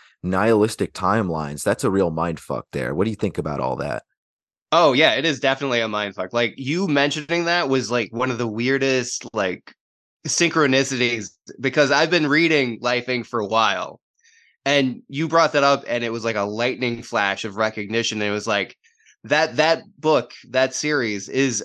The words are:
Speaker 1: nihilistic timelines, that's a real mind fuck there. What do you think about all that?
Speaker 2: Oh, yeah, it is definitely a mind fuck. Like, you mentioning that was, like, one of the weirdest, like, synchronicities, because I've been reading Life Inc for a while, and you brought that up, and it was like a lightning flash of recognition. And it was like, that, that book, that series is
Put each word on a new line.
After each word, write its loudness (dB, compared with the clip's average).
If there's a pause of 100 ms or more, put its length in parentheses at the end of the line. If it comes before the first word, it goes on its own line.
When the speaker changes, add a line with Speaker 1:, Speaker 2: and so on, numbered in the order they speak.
(220)
Speaker 1:
nihilistic 2
timelines, -2
that's 0
a 2
real 2
mind -2
fuck -8
there. -4
What 0
do 0
you -6
think -4
about -4
all -2
that? -6 (680)
Speaker 2:
Oh, 4
yeah, 4
it -2
is -2
definitely 0
a -2
mind -4
fuck. -6
Like, 0
you -2
mentioning 0
that 0
was, 0
like, -2
one -2
of -4
the -2
weirdest, 0
like, -4 (540)
synchronicities, 0 (300)
because 2
I've 2
been 2
reading 2
Life -2
Inc -2
for -4
a -2
while, 0 (640)
and 2
you -4
brought 4
that 4
up, 4
and -4
it -4
was -6
like 0
a 0
lightning -2
flash -2
of -8
recognition. -2
And 0
it 0
was -4
like, -2 (460)
that, 0
that 2 (180)
book, 2 (180)
that 2
series -2
is 0